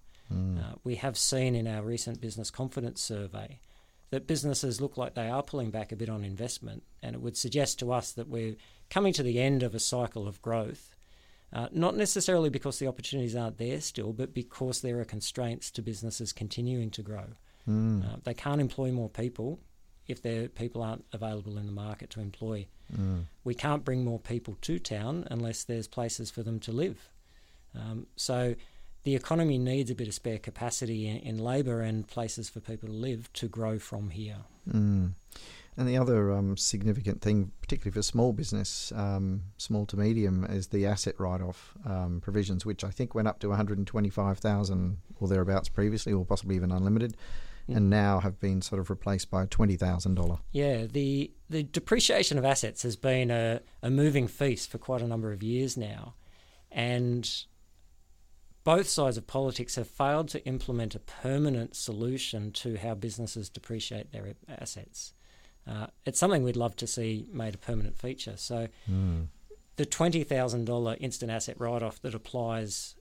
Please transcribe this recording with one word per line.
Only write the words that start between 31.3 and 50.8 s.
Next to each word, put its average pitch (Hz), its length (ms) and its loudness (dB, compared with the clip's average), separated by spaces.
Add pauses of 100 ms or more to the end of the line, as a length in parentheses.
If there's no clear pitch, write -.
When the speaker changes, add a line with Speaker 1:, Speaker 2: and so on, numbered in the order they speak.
Speaker 2:
labour 123 420 0
and 110 280 -2
places 113 420 -6
for - 80 -12
people 110 300 -10
to 107 60 -6
live 117 400 -6
to - 120 -4
grow 110 320 -2
from 101 320 -6
here. 104 280 -8 (300)
Speaker 1:
Mm. 101 440 6 (640)
And 127 120 2
the 127 80 4
other, 113 360 6
um, 98 240 2
significant 104 640 2
thing, 104 300 4 (100)
particularly - 320 0
for 104 80 0
small 117 300 4
business, - 640 -2
um, 98 460 0 (160)
small 104 280 0
to 98 100 -4
medium, 101 480 4
is 95 240 -2
the 98 180 4
asset 98 340 2
write-off, 90 540 -2 (120)
um, 90 340 0
provisions, 101 460 2
which 104 160 -4
I 98 80 -2
think 120 240 -4
went 110 140 4
up - 120 0
to 101 120 0
a 98 40 2
hundred 104 220 2
and 98 80 0
twenty-five 101 540 2
thousand 98 580 2 (220)
or 98 80 2
thereabouts 95 400 4
previously, 104 440 2
or 92 140 4
possibly 98 300 2
even 90 160 2
unlimited, 107 440 4 (520)
Speaker 2:
Yeah. 123 80 0
Speaker 1:
and 101 120 8
now 101 320 6
have 95 200 0
been 95 200 2
sort 98 200 -2
of 90 100 -2
replaced 98 400 0
by 95 140 2
a - 20 0
twenty 98 300 6
thousand 90 400 2
dollar. 85 220 4 (140)
Speaker 2:
Yeah, 139 340 2